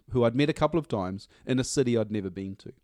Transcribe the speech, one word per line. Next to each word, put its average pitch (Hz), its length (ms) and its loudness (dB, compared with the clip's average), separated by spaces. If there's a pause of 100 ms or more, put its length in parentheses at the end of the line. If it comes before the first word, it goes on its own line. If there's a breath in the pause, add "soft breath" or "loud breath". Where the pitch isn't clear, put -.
(120)
who 123 120 4
I'd 117 120 4
met 143 140 2
a - 40 -2
couple 151 240 0
of 151 100 -2
times 95 400 -4 (200 soft breath)
in 127 120 2
a 131 40 -2
city 123 340 2
I'd 107 140 0
never 101 180 -4
been 95 280 -8
to. - 160 -18 (100)